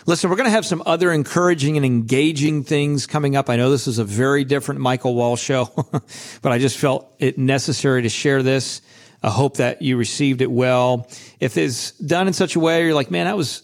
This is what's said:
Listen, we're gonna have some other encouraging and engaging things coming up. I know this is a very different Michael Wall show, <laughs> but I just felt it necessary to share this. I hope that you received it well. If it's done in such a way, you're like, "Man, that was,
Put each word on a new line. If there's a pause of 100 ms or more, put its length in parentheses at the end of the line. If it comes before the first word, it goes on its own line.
Listen,
we're
gonna
have
some
other
encouraging
and
engaging
things
coming
up.
I
know
this
is
a
very
different
Michael
Wall
show,
<laughs>
but
I
just
felt
it
necessary
to
share
this. (420)
I
hope
that
you
received
it
well. (320)
If
it's
done
in
such
a
way,
you're
like,
"Man,
that
was,